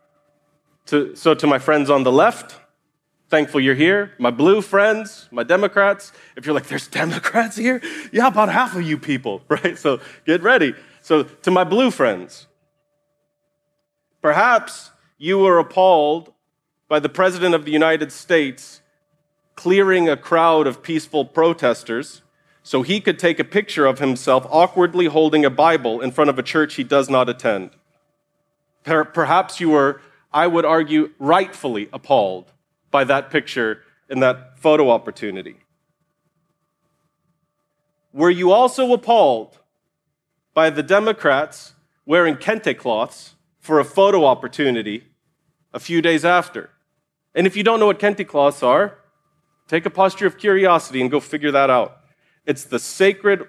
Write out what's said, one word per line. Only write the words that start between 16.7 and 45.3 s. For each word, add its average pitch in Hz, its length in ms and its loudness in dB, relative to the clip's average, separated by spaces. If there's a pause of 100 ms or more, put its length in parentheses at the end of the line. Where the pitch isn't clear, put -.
by 151 120 0
the 139 100 -4
President 180 460 0
of 151 100 -2
the 151 60 -8
United 156 400 0
States - 680 -6 (760)
clearing 185 540 2
a 143 80 0
crowd 160 500 2
of 123 160 -8
peaceful 151 420 -6
protesters 131 960 -2 (400)
so 131 220 -4
he 185 160 -2
could - 180 -4
take 170 220 -2
a 151 40 -2
picture 190 420 -2
of 135 140 0
himself 131 500 0
awkwardly 175 560 2
holding 156 400 2
a 139 40 4
Bible 127 520 0
in 127 100 -6
front 147 180 2
of 131 80 -2
a 127 60 -6
church 156 320 -4
he 143 80 -8
does 135 260 0
not 127 180 2
attend. 110 440 -6 (1120)
Per-, 156 220 0
perhaps 165 540 -2
you 170 120 -2
were, 139 300 2 (300)
I 165 160 0
would 165 180 0
argue, 156 520 0
rightfully 143 760 -2
appalled 98 600 -2 (400)
by 139 140 2
that 135 240 -2
picture 120 540 -4 (260)
and 131 120 -4
that 127 380 -2
photo 151 300 2
opportunity. 104 680 -4 (2500)
Were 151 160 2
you 180 220 2
also 247 420 2
appalled 165 640 0 (920)
by 160 160 2
the 147 140 -6
Democrats 165 880 -2 (320)
wearing 160 300 2
kente 208 420 -4
cloths - 580 -6 (240)
for 156 200 0
a 139 60 0
photo 190 400 2
opportunity 120 800 -2 (680)